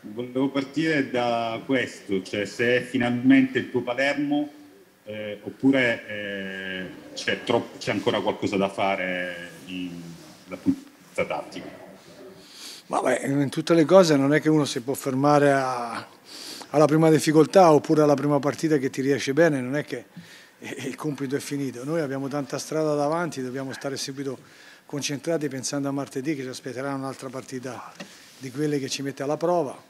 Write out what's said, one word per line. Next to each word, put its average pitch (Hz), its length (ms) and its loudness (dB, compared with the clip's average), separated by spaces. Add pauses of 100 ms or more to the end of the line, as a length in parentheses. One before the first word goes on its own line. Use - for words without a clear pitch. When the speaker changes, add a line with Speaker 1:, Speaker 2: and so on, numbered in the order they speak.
Speaker 1:
volevo 123 480 -4
partire 139 600 -2
da 117 520 -2
questo, 104 600 -2
cioè 104 220 -4
se 120 320 2
è 120 40 2
finalmente 127 800 4
il - 100 -6
tuo 123 120 -2
Palermo, 143 720 -2 (520)
eh, 107 400 -10
oppure, 120 640 0
eh, 95 800 -8 (280)
c'è - 300 -4
troppo, - 340 0
c'è - 140 -6
ancora 107 300 0
qualcosa 98 360 -2
da 95 120 2
fare 90 800 -4 (160)
in, 90 340 -10 (460)
dal 78 100 -12
punto 92 260 0
di - 120 -20 (100)
vista - 200 -4
tattico. - 420 -10 (1200)
Speaker 2:
Vabbè, 131 400 0
in 139 220 0
tutte 160 260 2
le 160 100 8
cose 170 320 8
non 139 160 4
è 151 80 4
che 156 80 2
uno 151 160 4
si 127 160 -6
può 127 140 -4
fermare 143 560 4
a, 123 560 -2 (600)
alla 151 160 6
prima 156 260 6
difficoltà 156 600 8
oppure 151 300 6
alla 147 140 6
prima 143 240 2
partita 147 380 0
che 131 120 0
ti 135 120 -4
riesce 135 320 0
bene, 151 280 4
non 127 140 -6
è 147 100 -2
che, 120 200 -10 (540)
eh, - 280 -10
il 127 80 -8
compito 139 400 -4
è 135 40 -2
finito. 135 440 -6
Noi 160 180 -2
abbiamo 135 260 -4
tanta 143 300 -6
strada 151 380 -2
davanti, 147 460 -2
dobbiamo 127 320 -8
stare 139 240 -8
subito 135 400 -8 (480)
concentrati 147 640 -4
pensando 139 400 -6
a 139 40 -2
martedì 139 440 -4
che 135 80 -10
ci 127 40 -8
aspetterà 131 460 -8
un'altra 135 360 -8
partita 123 640 -12 (460)
di 131 140 -12
quelle 147 280 -2
che 131 80 -6
ci - 140 -8
mette 139 220 -8
alla 147 140 -2
prova. 165 380 0 (140)